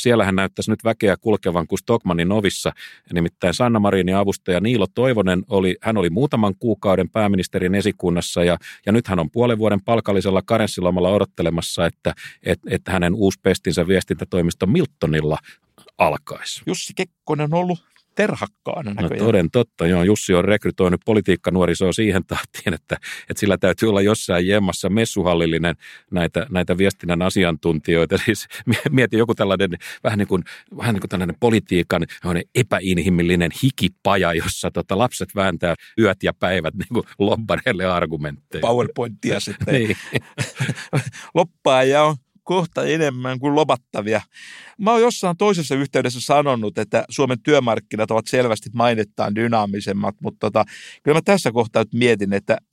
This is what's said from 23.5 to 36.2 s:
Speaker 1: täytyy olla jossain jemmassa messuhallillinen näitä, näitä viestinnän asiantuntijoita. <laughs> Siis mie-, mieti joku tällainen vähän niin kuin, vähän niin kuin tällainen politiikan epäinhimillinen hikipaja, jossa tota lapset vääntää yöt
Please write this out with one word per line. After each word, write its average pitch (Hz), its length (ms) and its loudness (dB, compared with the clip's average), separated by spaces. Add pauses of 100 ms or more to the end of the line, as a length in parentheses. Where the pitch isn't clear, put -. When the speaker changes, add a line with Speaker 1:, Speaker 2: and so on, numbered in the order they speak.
Speaker 1:
täytyy 98 320 2
olla 98 120 2
jossain 98 460 2
jemmassa 98 420 0
messuhallillinen 85 840 0 (360)
näitä, 85 380 -2
näitä 87 280 -2
viestinnän 87 440 0
asiantuntijoita. 85 1000 0
<laughs> - 60 -6
Siis - 220 -2 (180)
mie-, 120 240 -2
mieti 120 280 2
joku 113 180 2
tällainen 95 340 0 (340)
vähän 107 160 -2
niin 98 80 0
kuin, 92 160 0 (340)
vähän 113 160 -2
niin 95 80 -4
kuin - 80 -8
tällainen 90 300 -4
politiikan 92 640 2 (500)
epäinhimillinen 87 960 2 (120)
hikipaja, 95 680 0
jossa 85 380 -4
tota 90 260 -4
lapset 110 380 -2
vääntää 90 400 0 (240)
yöt 98 240 2